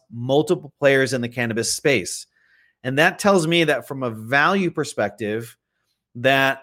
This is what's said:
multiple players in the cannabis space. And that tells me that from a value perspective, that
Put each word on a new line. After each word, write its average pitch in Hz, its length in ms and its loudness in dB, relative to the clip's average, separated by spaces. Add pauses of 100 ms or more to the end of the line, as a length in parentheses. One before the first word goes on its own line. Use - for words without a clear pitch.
(120)
multiple 143 640 0
players 135 360 2
in 123 80 -4
the 120 80 -6
cannabis 117 440 -2
space. - 540 -2 (560)
And 131 160 -4
that 185 180 2
tells 196 300 2
me 170 160 2
that 139 240 -2
from 135 160 -8
a 120 80 -2
value 143 580 0
perspective, 113 880 -6 (580)
that 135 480 2